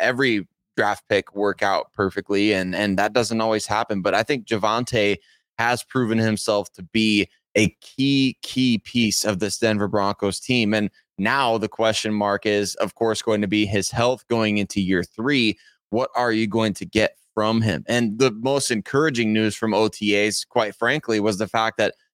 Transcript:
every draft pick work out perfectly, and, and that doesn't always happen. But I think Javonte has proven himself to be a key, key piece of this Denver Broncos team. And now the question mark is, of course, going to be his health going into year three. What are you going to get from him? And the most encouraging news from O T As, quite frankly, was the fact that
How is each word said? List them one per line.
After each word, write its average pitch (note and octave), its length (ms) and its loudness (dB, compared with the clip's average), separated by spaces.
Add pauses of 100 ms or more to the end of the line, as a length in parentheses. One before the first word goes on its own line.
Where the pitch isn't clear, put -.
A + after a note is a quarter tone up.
every A#2+ 480 0 (280)
draft G#2 320 0
pick G2 280 0
work G2+ 260 -2
out G2 300 0
perfectly, G2+ 600 0
and, F#2 220 -2
and G2 240 0
that G#2 140 0
doesn't A2+ 280 0
always A2 260 -2
happen. G#2+ 360 -2
But F#2 120 0
I A2 100 2
think C3+ 240 -4
Javonte G#2+ 680 0 (420)
has A#2+ 240 0
proven A2+ 340 -2
himself G#2+ 540 -2
to F#2+ 100 -18
be G#2 460 2 (280)
a G#2+ 120 4 (120)
key, C3+ 640 0
key B2+ 360 0
piece A2 460 0
of G#2 140 -2
this G2 200 -4
Denver G#2+ 280 0
Broncos G2+ 540 -2
team. A2+ 340 0
And G#2 160 0 (260)
now A#2 400 0
the G#2+ 120 -2
question A2 440 -2
mark G#2 340 0
is, G#2 300 0
of G2+ 200 -4
course, A2+ 260 -2
going G#2+ 200 0
to G#2 40 0
be G#2+ 180 2
his G2 280 -2
health A#2+ 340 -2
going G#2+ 320 0
into G2+ 220 -2
year F#2 240 0
three. A#2 520 -2 (340)
What A#2+ 260 -2
are B2 160 0
you A2 160 0
going G#2+ 260 0
to - 100 -12
get G#2+ 320 0 (160)
from A2 300 0
him? G2+ 240 0
And A2+ 320 0
the C3 140 4
most C3 400 -2
encouraging A#2+ 600 0
news A2 220 2
from A2 180 -2
O G#2+ 140 4
T G#2 300 0
As, G#2 280 0
quite G#2+ 300 -2
frankly, A#2 460 0
was G2+ 180 0
the G#2+ 80 -2
fact A2+ 320 -2
that G#2+ 160 0 (200)